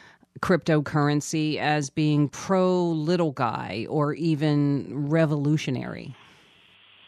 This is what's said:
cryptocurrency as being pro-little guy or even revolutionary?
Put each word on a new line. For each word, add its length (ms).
cryptocurrency 1160
as 320
being 400
pro-little 1000
guy 580
or 240
even 920
revolutionary? 1080